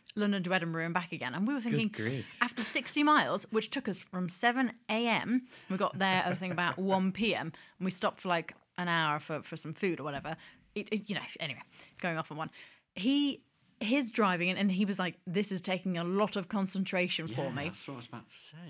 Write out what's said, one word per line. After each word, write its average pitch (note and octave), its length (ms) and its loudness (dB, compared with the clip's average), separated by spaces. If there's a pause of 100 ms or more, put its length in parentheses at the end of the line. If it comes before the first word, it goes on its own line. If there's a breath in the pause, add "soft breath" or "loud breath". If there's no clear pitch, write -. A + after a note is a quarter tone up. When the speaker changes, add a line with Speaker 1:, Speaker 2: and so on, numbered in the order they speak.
(160 loud breath)
Speaker 1:
London G3+ 260 2
to F3 140 0
Edinburgh E3 300 0
and E3+ 80 -2
back E3+ 180 -2
again. B2 240 -6
And G3 120 0
we C#4+ 60 2
were C#4 60 0
Speaker 2:
Good A3+ 140 -2
Speaker 1:
thinking, G3+ 160 2
Speaker 2:
grief. A2+ 360 -2 (160)
Speaker 1:
after A#3+ 220 -2
sixty D4 400 2
miles, G3+ 480 4
which A3 180 2
took - 180 -4
us F#3+ 120 -2
from F3+ 280 -4
seven A#3+ 440 2 (180)
A A#3 180 0
M, A#3 360 2 (260 loud breath)
we F#3 80 0
got G3 220 0
there, F#3 260 4
I F3+ 80 0
think, F#3 180 -4
about F3 280 0
<laughs> F#3+ 160 2
one F#3+ 160 4
P G3 240 0
M, D3 180 -4 (240 loud breath)
and F3+ 80 -4
we F#3+ 60 2
stopped - 300 0
for, F#3 80 -4
like, E3+ 260 0 (240)
an F3+ 80 0
hour D#3+ 320 2
for, D3+ 240 -6
for - 120 -10
some D#3 200 -6
food F3+ 240 0
or C3 40 -6
whatever. D3 320 -4 (380 loud breath)
It, G#3 180 -6
it, G#3 180 -2
you G3+ 40 -4
know, C3+ 80 -2 (180)
anyway, C#3 220 -6 (400 loud breath)
going E3 160 0
off D#3+ 140 -4
on D3+ 60 -8
one. D#3 120 -6 (460 loud breath)
He, C#4 480 2 (360)
his A3+ 300 2
driving, F3+ 400 2
and, F#3 80 0
and G3 140 4
he F#3 120 4
was F#3+ 140 0
like, F3+ 300 -2
"This G3 240 0
is F#3 100 -2
taking F#3 340 -2
a E3+ 80 0
lot G3 340 2
of F3+ 120 -4
concentration F#3 800 0
for C3+ 160 -2
Speaker 3:
Yeah, C3+ 80 -2
Speaker 1:
me." B2 140 -2
Speaker 3:
that's - 220 -8
what C#3+ 60 -8
I C3 40 -8
was A#2+ 100 -12
about - 220 -14
to - 60 -18
say. - 220 -16 (120)